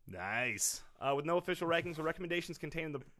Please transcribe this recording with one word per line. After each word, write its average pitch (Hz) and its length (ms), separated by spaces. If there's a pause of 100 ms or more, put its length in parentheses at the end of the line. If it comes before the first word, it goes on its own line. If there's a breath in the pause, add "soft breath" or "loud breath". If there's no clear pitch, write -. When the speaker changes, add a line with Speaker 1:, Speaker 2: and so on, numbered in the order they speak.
Speaker 1:
Nice. 101 760 (180)
Speaker 2:
Uh, 135 160
with 147 100
no 170 120
official 175 300
rankings 170 320
or - 20
recommendations 170 560
contained 160 300
in 151 40
the 139 100 (180)